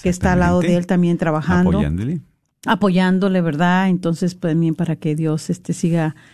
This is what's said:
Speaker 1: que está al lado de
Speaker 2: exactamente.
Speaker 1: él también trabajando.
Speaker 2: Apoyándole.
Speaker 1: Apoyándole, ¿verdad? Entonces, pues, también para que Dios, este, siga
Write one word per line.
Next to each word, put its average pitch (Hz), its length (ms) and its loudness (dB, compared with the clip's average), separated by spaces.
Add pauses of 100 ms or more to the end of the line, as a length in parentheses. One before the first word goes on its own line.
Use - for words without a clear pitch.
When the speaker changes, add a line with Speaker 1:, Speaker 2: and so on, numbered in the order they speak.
Speaker 1:
que 185 60 0
está 180 240 0
al 180 80 2
lado 175 180 2
de 170 80 0
Speaker 2:
exactamente. 175 160 2
Speaker 1:
él - 40 -10
también 175 300 2
trabajando. 170 540 0
Speaker 2:
Apoyándole. 113 500 -2 (460)
Speaker 1:
Apoyándole, 185 720 2
¿verdad? 175 480 2
Entonces, 175 460 -2
pues, 170 180 -4
también 165 220 0
para 160 220 -2
que 151 180 -4
Dios, 156 340 -4
este, 175 240 -6
siga 165 420 -2 (180)